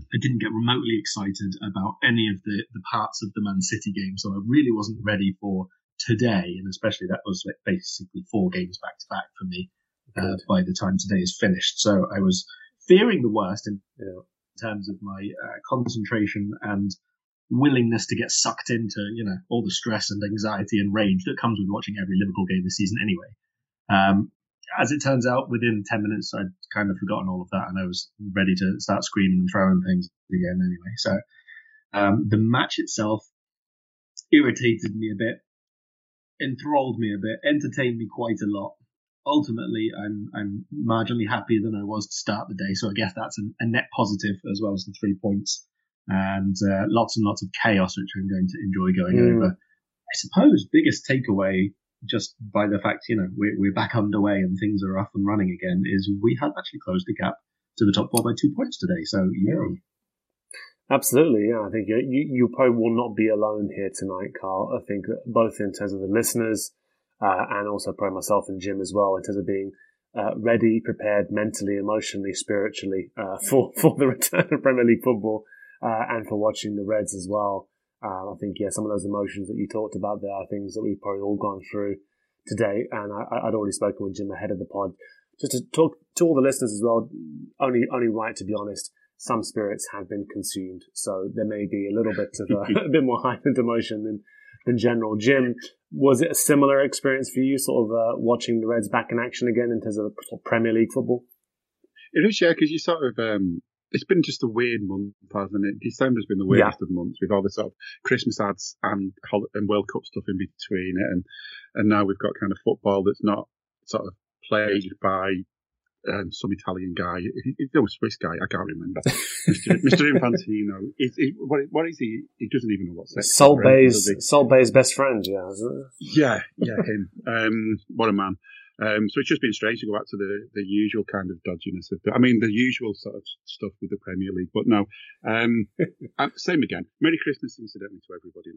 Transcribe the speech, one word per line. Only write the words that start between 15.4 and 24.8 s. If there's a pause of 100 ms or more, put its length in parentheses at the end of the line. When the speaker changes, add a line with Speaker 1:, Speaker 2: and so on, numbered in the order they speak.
Speaker 1:
uh, (100)
concentration
and (640)
willingness
to
get
sucked
into, (160)
you
know, (140)
all
the
stress
and
anxiety
and
rage
that
comes
with
watching
every
Liverpool
game
this
season
anyway. (640)
Um, (480)
as